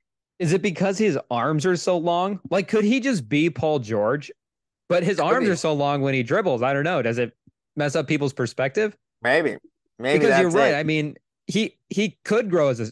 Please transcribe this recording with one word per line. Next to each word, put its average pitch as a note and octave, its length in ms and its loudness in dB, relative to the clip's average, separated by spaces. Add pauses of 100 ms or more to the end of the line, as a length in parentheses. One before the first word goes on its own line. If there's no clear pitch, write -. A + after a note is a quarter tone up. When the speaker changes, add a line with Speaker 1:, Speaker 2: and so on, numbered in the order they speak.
(400)
Speaker 1:
Is E3 120 0
it F#3+ 80 2
because F#3+ 380 -2
his G#3 180 2 (140)
arms C3+ 340 0
are F3+ 120 2
so F3+ 200 0
long? F3 440 -2 (100)
Like, F#3+ 160 0
could G#3 180 0
he A#3+ 140 2
just A3 300 -2
be D3+ 200 2
Paul D3+ 300 -2
George? A2+ 540 -2 (560)
But F3 160 2
his F3+ 140 -2
Speaker 2:
Could D3+ 60 2
Speaker 1:
arms A#3 220 2
Speaker 2:
be. F#3+ 60 2
Speaker 1:
are E3 40 -2
so D#3+ 160 -2
long C#3+ 280 0
when C3+ 140 0
he B2+ 100 0
dribbles. C#3+ 380 0
I C3 100 2
don't C#3 100 0
know. E3 180 0
Does A#2 180 -2
it A#2 140 -2 (440)
mess D3 180 -2
up D3+ 140 -2
people's C#3+ 240 0
perspective? C#3 640 -2 (260)
Speaker 2:
Maybe. C3+ 340 2 (440)
Maybe C3+ 180 2
Speaker 1:
Because C3+ 220 4
you're F3 100 2
Speaker 2:
that's C#3 100 2
Speaker 1:
right. C3+ 140 4
Speaker 2:
it. C#3+ 40 -2
Speaker 1:
I D#3 40 -2
mean, D3+ 320 -2 (320)
he, - 320 -4 (120)
he G3 340 -2
could G#3+ 260 0
grow D3+ 200 4
as A#2+ 100 -2
a, A2 120 -6